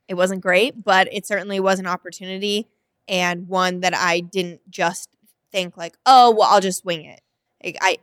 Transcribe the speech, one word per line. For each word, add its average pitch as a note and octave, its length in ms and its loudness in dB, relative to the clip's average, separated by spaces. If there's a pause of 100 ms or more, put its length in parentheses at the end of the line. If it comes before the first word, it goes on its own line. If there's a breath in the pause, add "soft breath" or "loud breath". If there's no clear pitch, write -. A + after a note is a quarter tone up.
it F#3+ 80 -8
wasn't F#3 280 0
great, F#3+ 420 0
but F#3+ 280 2
it G#3 140 -8
certainly G3 340 -4
was F#3+ 180 2
an F#3 80 -8
opportunity F#3+ 840 -6 (400)
and F3+ 400 -4
one F3+ 320 -2
that F3+ 140 0
I F3 260 0
didn't F3 480 -8
just F3+ 400 -4 (420)
think, F#3 260 -6
like, E3+ 280 -14
"Oh, B3 280 8
well, G#3+ 180 2
I'll G3+ 100 6
just F#3+ 240 -4
wing E3+ 200 -8
it." - 160 -20 (440)
Like, E3+ 160 -12
I, F#3+ 220 2